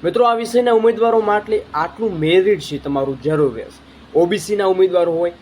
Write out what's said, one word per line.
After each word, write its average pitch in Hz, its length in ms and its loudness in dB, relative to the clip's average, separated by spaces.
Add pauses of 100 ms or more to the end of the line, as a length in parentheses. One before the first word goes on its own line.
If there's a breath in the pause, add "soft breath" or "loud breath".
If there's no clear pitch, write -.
મિત્રો, 240 220 2
આ 233 80 4
વિષયના 233 380 0
ઉમેદવારો 226 480 2
માટે 208 420 -2 (120)
આટલું 175 460 -4
મેરિટ 185 420 2
છે 143 220 -10
તમારું 139 380 -4
જરૂર 147 340 0
રહેશે. - 220 -14 (380 loud breath)
ઓ 165 100 4
બી 190 120 -2
સીના 202 280 -4
ઉમેદવારો 185 460 2
હોય 170 300 -2